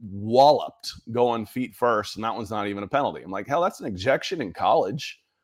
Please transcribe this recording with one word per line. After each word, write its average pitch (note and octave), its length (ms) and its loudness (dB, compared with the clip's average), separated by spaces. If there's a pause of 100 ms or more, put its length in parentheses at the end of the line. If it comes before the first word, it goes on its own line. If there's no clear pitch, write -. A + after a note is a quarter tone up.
walloped A2+ 920 2 (200)
going A#2 340 2
feet B2 300 -6
first, A2+ 400 0
and A2 80 -6
that A2+ 100 -2
one's G#2+ 160 -8
not G#2 160 -4
even G2+ 160 -6
a G2+ 60 -8
penalty. B2+ 340 -2
I'm F2+ 80 -12
like, G2 160 -6
"Hell, D3 140 0
that's F#3 180 -2
an F3 80 -10
ejection C3 560 -2
in F2 100 -6
college," - 680 0 (240)